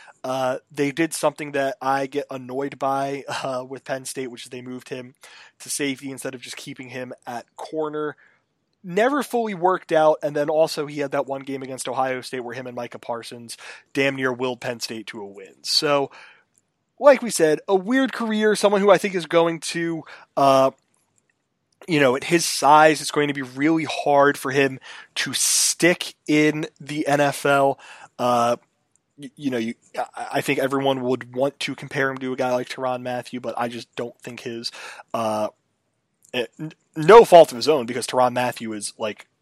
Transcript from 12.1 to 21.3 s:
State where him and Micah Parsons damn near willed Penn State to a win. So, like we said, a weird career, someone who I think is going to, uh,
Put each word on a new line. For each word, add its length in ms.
State 200
where 140
him 120
and 100
Micah 220
Parsons 580
damn 220
near 160
willed 280
Penn 200
State 280
to 120
a 60
win. 360
So, 480
like 220
we 100
said, 360
a 80
weird 380
career, 420
someone 260
who 100
I 80
think 160
is 120
going 340
to, 440
uh, 340